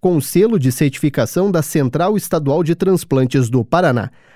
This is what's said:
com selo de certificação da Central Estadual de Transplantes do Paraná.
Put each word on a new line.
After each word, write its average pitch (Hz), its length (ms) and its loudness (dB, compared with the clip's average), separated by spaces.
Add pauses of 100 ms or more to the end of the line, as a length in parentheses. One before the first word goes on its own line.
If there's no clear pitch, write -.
com 180 200 2
selo 208 380 2
de 131 140 2
certificação 147 760 -2
da 175 140 0
Central 156 540 -2
Estadual 160 480 -2
de 160 100 0
Transplantes 135 720 0
do 120 160 0
Paraná. 131 460 0 (260)